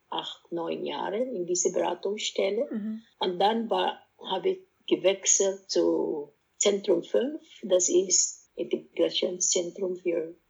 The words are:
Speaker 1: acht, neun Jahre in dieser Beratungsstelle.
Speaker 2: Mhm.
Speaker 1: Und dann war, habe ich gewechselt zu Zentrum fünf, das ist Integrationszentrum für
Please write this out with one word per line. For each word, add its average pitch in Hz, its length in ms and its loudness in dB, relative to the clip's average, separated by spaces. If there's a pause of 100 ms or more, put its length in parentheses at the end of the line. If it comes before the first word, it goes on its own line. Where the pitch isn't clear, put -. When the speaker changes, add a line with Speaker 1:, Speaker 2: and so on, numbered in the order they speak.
(100)
Speaker 1:
acht, - 420 -10
neun 165 320 -4
Jahre 160 340 -4
in 226 280 -4
dieser 180 260 0
Beratungsstelle. 190 960 -2
Speaker 2:
Mhm. 220 320 -6 (160)
Speaker 1:
Und 180 220 -2
dann 220 300 2
war, 185 280 0 (320)
habe 190 200 0
ich - 80 -2 (280)
gewechselt 190 800 2
zu 165 640 0 (260)
Zentrum 202 440 2
fünf, 269 400 0 (200)
das 185 260 4
ist 180 680 2
Integrationszentrum 180 1400 -2
für 170 400 -4 (120)